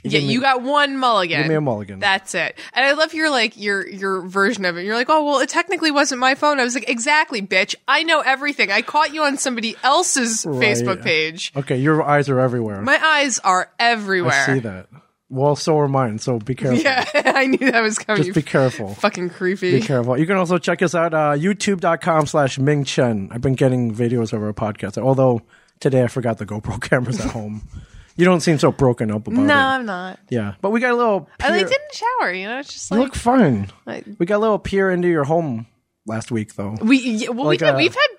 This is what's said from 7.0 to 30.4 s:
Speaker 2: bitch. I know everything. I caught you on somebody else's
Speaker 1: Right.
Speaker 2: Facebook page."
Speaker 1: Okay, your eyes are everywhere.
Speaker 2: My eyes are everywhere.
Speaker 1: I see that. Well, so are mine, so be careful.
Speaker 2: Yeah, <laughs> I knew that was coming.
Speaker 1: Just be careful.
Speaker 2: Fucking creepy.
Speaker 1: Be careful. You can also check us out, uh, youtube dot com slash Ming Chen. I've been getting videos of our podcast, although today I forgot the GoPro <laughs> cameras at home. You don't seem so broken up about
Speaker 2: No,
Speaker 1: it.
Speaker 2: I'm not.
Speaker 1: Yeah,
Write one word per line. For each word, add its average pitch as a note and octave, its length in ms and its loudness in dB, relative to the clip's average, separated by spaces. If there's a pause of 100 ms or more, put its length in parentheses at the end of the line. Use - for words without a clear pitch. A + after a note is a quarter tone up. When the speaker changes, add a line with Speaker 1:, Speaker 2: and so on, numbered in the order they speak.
Speaker 2:
bitch. G3 320 0 (140)
I D4 160 2
know D#4+ 180 2
everything. C4 500 0
I G#3+ 120 0
caught D4+ 300 0
you D#4 100 -2
on C#4 140 0
somebody A3+ 460 -4
else's C4 600 0
Speaker 1:
Right. C3+ 180 -2 (140)
Speaker 2:
Facebook F3+ 240 -2
page." D#3+ 540 -2
Speaker 1:
Okay, C#3 220 -2
your D3+ 260 2
eyes C#3+ 260 2
are C3 100 2
everywhere. A#2+ 420 0
Speaker 2:
My C#4 220 2
eyes D4 360 0
are F#3 400 0
everywhere. F#3+ 680 0
Speaker 1:
I C3+ 60 2
see C3+ 60 2
that. G2 280 -8 (420)
Well, C#3 260 2
so D#3 240 0
are D3 80 2
mine, C3 320 0
so B2 180 -2
be A2 160 -6
careful. - 260 0
Speaker 2:
Yeah, C4 300 0
<laughs> - 40 -10 (220)
I C4+ 120 2
knew C4 100 2 (140)
that A#3 100 2
was G#3+ 160 0
coming. G#3 260 -2
Speaker 1:
Just A#2+ 120 -4
be D#3 80 2
careful. B2 500 0
Speaker 2:
Fucking F3+ 380 -2
creepy. F3+ 480 0
Speaker 1:
Be - 20 2
careful. B2 360 0
You D#3 100 2
can G3 100 0
also F3+ 220 2
check E3+ 240 0
us E3+ 100 0
out, E3 220 0
uh, D3+ 200 2
youtube F#3+ 440 0
dot E3 220 0
com D#3 260 2
slash C#3 320 0
Ming C#3+ 240 2
Chen. A#2 480 0
I've B2 100 -8
been C3+ 140 0
getting B2+ 400 2
videos A#2+ 360 0
of G#2+ 120 -4
our G#2 100 -4
podcast, G#2+ 480 -4
although C3 400 4 (380)
today C3 240 2
I A#2+ 40 2
forgot A#2 300 -2
the A2 80 -10
GoPro G#2 360 -6
<laughs> - 80 -8
cameras B2 300 0
at - 120 -4
home. G#2+ 360 -10 (480)
You E3+ 100 4
don't F3+ 140 6
seem D#3 180 2
so C3+ 140 4
broken A#2+ 400 2
up G#2+ 160 -4
about A#3 160 2
Speaker 2:
No, C#4+ 100 4
Speaker 1:
it. C#4+ 40 4
Speaker 2:
I'm C4 280 0
not. F#3 340 -8 (120)
Speaker 1:
Yeah, G#2+ 280 -2